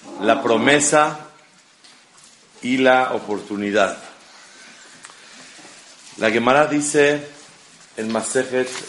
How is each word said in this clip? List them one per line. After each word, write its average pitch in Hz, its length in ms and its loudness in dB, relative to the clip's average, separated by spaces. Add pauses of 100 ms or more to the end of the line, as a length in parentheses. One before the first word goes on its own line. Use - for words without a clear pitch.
(200)
la 113 220 2
promesa 147 880 2 (1400)
y 127 140 -2
la 127 360 4
oportunidad. 101 880 -2 (2250)
La 110 140 0
Gemara 123 340 4
dice 147 580 0 (760)
en 110 140 -6
Masejet 127 560 -2 (220)